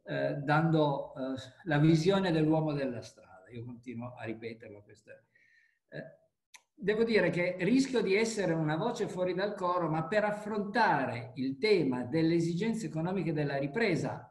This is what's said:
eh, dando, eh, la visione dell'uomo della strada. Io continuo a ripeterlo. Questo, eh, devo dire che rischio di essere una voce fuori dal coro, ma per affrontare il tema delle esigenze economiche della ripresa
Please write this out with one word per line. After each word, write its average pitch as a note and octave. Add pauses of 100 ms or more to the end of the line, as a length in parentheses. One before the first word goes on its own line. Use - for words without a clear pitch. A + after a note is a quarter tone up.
eh, C#3
dando, D3+
eh, C#3 (440)
la D3+
visione E3+
dell'uomo D#3
della B2+
strada. -
Io A#2+
continuo B2
a A2+
ripeterlo. A2
Questo, A2+ (760)
eh, - (720)
devo G#3+
dire G3+
che F3+
rischio A#3+
di F#3+
essere G#3
una D#3
voce G#3+
fuori F3+
dal G3
coro, F3+
ma D#3+
per G#3
affrontare G3+
il C3+
tema D3
delle D#3+
esigenze E3+
economiche E3
della C#3+
ripresa C#3+